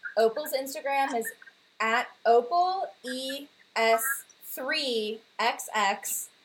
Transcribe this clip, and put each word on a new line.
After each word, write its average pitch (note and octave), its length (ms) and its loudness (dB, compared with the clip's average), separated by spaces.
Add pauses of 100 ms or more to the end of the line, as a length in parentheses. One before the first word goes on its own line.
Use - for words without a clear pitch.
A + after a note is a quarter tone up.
(140)
Opal's A3+ 380 2
Instagram C#4 640 -2
is A3 140 -4 (480)
at A3+ 280 0 (180)
Opal F4 640 4 (140)
E C4 440 -8 (280)
S - 280 4 (420)
three B3+ 760 -4 (200)
X A#3+ 340 0
X. - 560 -2 (160)